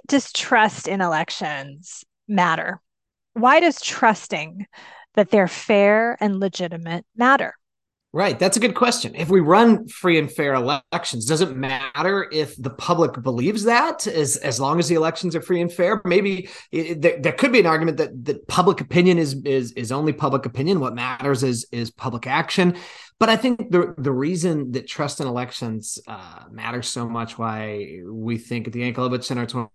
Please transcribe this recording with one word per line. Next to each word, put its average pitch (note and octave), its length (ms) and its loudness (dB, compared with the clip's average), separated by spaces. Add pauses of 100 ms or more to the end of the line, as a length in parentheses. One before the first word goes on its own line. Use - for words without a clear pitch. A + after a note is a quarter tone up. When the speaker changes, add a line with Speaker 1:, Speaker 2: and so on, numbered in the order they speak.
Speaker 1:
does - 240 0
trust - 560 0
in F#3+ 140 -2
elections D#3 1040 -6 (220)
matter? F3 540 0 (520)
Why B3+ 260 6
does E4+ 220 2
trusting F#3 840 -2 (500)
that G3+ 140 4
they're G3 200 4
fair G#3+ 720 2
and G3+ 180 0
legitimate E3+ 680 -6 (120)
matter? B3+ 380 2 (560)
Speaker 2:
Right. D#3+ 280 0
That's G3 180 4
a - 20 4
good A3 140 2
question. A#3 400 0
If D#3 160 -6
we F#3+ 100 8
run G3+ 480 6
free F3 300 0
and D3+ 140 0
fair C#3+ 240 -2
elections, B2+ 720 -4
does D#3 140 2
it D3+ 140 -2
matter C#3 760 -4
if D3+ 280 -4
the B2+ 120 -6
public E3 500 0
believes C3 440 0
that? C4+ 420 2
As, D3+ 280 0
as C3 240 -4
long C#3+ 200 0
as D#3 100 0
the F3 60 2
elections D#3+ 400 0
are D#3 60 -2
free F3+ 200 0
and F3 100 -2
fair, G#3 320 0
maybe F#3+ 460 0 (220)
it, D#3 320 -4
there, E3 180 4
there D#3 120 0
could C#4 180 2
be A#3+ 80 6
an F3 80 6
argument D#3+ 300 2
that, B2+ 280 -4
that - 220 -6
public F3 340 2
opinion F3 380 4
is, C#3 260 -2
is, C3+ 280 -2
is A#2 180 -6
only D3+ 200 0
public C#3 360 -2
opinion. D3+ 320 0
What B2 160 -4
matters B2+ 480 -2
is, B2 280 -2
is A#2 200 -6
public A#2 340 -8
action. E3+ 520 2 (420)
But A3+ 100 4
I A3 60 6
think A#3 340 -2
the, F3 300 2
the C#3 120 -2
reason D3+ 600 -2
that B2 160 -6
trust - 340 -6
in C#3 60 -4
elections, A#2 800 -8
uh, F#2+ 420 -18
matters A2+ 380 -8
so A#2+ 200 -6
much, A#2 300 -8
why G#2+ 640 -8
we A2+ 360 -6
think A#2 260 -8
at A#2 80 -10
the A#2+ 80 -6
Yankelovich B2 420 -4
Center B2 200 -4
it's A#2 100 -10
one A#2 220 -8